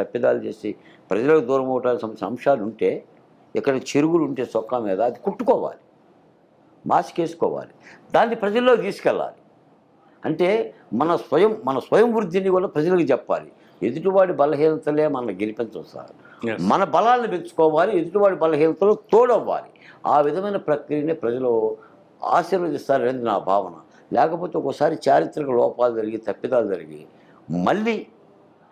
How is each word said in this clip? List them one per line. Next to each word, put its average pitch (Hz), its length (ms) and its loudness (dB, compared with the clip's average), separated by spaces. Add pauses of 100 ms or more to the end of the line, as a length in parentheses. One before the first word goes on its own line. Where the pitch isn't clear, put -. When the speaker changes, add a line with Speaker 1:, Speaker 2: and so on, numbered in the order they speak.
Speaker 1:
తప్పిదాలు 120 460 0
చేసి 107 260 -8 (380)
ప్రజలకు 131 400 2
దూరం 131 240 0
అవడానికి 120 300 -2
సంబంధించిన 107 280 -8
అంశాలు 127 360 0
ఉంటే, 101 220 -2 (680)
ఇక్కడ 135 160 0 (180)
చెరుగులు 156 380 2
ఉంటే 127 240 -6
చొక్కా 117 340 -2
మీద 95 120 -2 (100)
అది - 180 -10
కుట్టుకోవాలి, 202 560 -2 (1000)
మాస్క్ 170 400 -2
వేసుకోవాలి, 85 500 -4 (420)
దాన్ని 220 280 2
ప్రజల్లో 247 300 4 (120)
తీసుకెళ్ళాలి. 113 500 -2 (920)
అంటే 160 200 0 (520)
మన 160 100 2 (160)
స్వయం, 190 260 2 (160)
మన 135 160 0
స్వయం 214 300 4
వృద్ధిని 190 400 -2
కూడా 185 180 0
ప్రజలకు 175 400 2
చెప్పాలి. 82 340 -2 (400)
ఎదుటివాడి 180 540 2
బలహీనతలే 151 640 2 (100)
మనల్ని 120 280 -4
గెలిపించవు 107 500 -8
సార్, 62 180 -18 (360)
Speaker 2:
Yes. 110 120 -4 (120)
Speaker 1:
మన 165 120 4 (120)
బలాలను 226 400 2
పెంచుకోవాలి, 165 680 2
ఎదుటివాడి 190 420 2
బలహీనతలు 160 520 2 (180)
తోడవ్వాలి. 190 580 2 (440)
ఆ - 20 6 (100)
విధమైన 190 400 -2
ప్రక్రియనే 147 560 -2
ప్రజలు 123 280 -2 (840)
ఆశీర్వదిస్తారనేది 143 960 -2
నా 101 60 0 (140)
భావన. 95 260 -2 (400)
లేకపోతే 165 440 0
ఒక్కోసారి 143 460 -2
చారిత్రక 147 440 0 (100)
లోపాలు 120 400 0
జరిగి, 110 280 -6
తప్పిదాలు 117 460 0
జరిగి 76 260 -10 (680)
మళ్ళీ 214 280 0 (760)